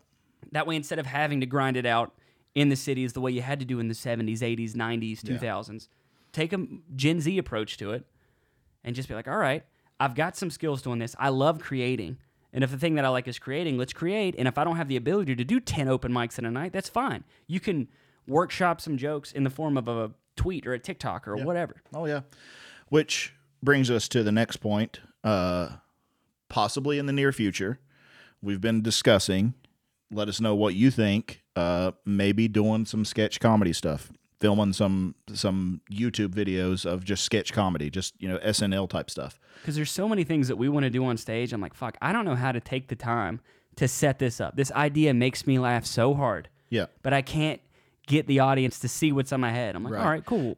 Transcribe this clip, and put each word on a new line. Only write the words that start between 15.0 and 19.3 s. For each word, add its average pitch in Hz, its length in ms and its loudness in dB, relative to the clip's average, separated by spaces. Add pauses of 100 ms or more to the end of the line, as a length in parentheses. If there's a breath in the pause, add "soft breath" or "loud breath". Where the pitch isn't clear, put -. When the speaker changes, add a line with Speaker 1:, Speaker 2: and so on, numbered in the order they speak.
Speaker 1:
to 123 80 0
do 226 160 2
ten 147 280 -2
open 127 240 0
mics 120 260 -2
in 117 80 -4
a 113 40 -4
night, 151 220 -4
that's 190 160 -6
fine. 233 360 -2 (220 soft breath)
You 175 140 -4
can 160 280 -2 (380 soft breath)
workshop 170 540 0
some 151 160 -4
jokes 143 360 -4